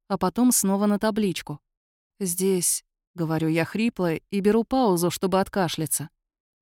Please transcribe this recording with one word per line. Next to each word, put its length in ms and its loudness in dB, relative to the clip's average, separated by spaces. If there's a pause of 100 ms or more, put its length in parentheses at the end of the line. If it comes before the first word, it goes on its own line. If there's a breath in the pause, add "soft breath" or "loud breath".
а 80 -2
потом 360 2
снова 340 0
на 120 2
табличку. 640 -2 (580)
«Здесь», — 640 -2 (300)
говорю 340 -2
я 160 2
хрипло 500 -2
и 260 -4
беру 240 4
паузу, 460 2
чтобы 300 0
откашляться. 680 -4 (540)